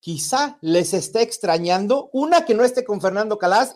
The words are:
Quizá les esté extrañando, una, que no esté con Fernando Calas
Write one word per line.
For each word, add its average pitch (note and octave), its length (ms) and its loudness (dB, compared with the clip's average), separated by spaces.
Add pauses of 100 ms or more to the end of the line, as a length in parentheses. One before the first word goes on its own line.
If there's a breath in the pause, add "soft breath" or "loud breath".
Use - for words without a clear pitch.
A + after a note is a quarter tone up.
Quizá C4 600 -4
les E3+ 340 0
esté G#3 280 0
extrañando, G3 880 0
una, D#4+ 320 2
que B3 100 2
no A3 80 2
esté B3 220 0
con G3+ 160 -4
Fernando G#3 360 -2
Calas G#3 400 0